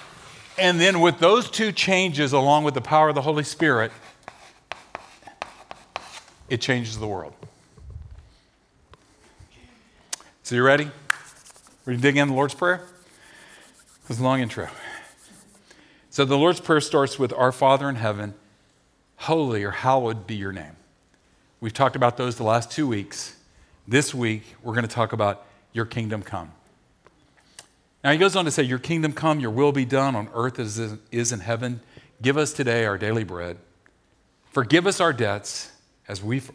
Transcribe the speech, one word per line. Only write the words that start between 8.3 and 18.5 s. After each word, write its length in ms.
So 120
you 80
ready? 280
Ready 100
to 60
dig 160
in 100
the 60
Lord's 200
Prayer? 280
It's 100
a 20
long 180
intro. 280
So 160
the 100
Lord's 240
Prayer 220
starts 360
with, 140
"Our 180
Father 380
in 80
heaven, 380